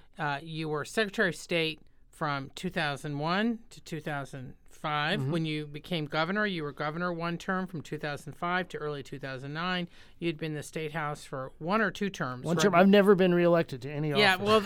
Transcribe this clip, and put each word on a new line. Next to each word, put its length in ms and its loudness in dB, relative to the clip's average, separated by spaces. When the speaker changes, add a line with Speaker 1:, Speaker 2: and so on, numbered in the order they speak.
Speaker 1:
Uh, 240 -2
you 260 -6
were 160 -2
Secretary 440 0
of 80 -2
State 440 -2
from 460 -4
two 140 -6
thousand 480 -4
one 420 0
to 120 -20
two 180 -10
thousand 540 -8
five. 520 -2
Speaker 2:
Mm-hmm. 120 -2
Speaker 1:
When 140 0
you 200 -4
became 400 -6
governor, 400 0
you 180 -4
were 80 -6
governor 400 -4
one 260 -4
term 300 -2
from 140 -8
two 160 -8
thousand 340 -8
five 380 -2
to 80 -10
early 260 -6
two 160 -12
thousand 320 -8
nine. 340 -2
You'd 180 -2
been 180 -6
the 100 -8
State 280 -8
House 320 -6
for 360 -8
one 200 0
or 120 0
two 180 -4
terms, 340 -6
Speaker 2:
One 120 0
Speaker 1:
right? 80 2
Speaker 2:
term. 100 6
I've 140 10
never 260 10
been 180 6
reelected 500 4
to 100 -8
any 160 -2
Speaker 1:
Yeah, 260 6
Speaker 2:
office. 140 -4
Speaker 1:
well, 180 8